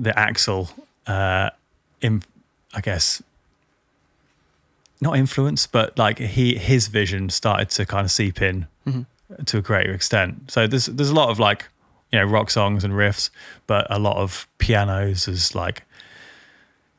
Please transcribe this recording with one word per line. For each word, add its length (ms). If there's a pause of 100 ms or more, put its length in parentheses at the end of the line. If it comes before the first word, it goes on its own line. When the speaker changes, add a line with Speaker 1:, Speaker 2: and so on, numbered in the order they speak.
Speaker 1:
the 120
Axl, 580 (380)
uh, 420 (500)
in, 220 (500)
I 80
guess, 400 (1800)
not 160
influence, 500
but, 320
like, 220
he, 360
his 300
vision 440
started 400
to 140
kind 200
of 80
seep 280
in 280 (180)
Speaker 2:
Mm-hmm. 580
Speaker 1:
to 140
a 40
greater 300
extent. 600
So 160
there's, 180
there's 240
a 40
lot 160
of, 100
like, 260 (460)
you 80
know, 60
rock 220
songs 360
and 100
riffs, 360 (360)
but 240
a 80
lot 200
of 280 (120)
pianos 680
as, 280
like, 280 (1160)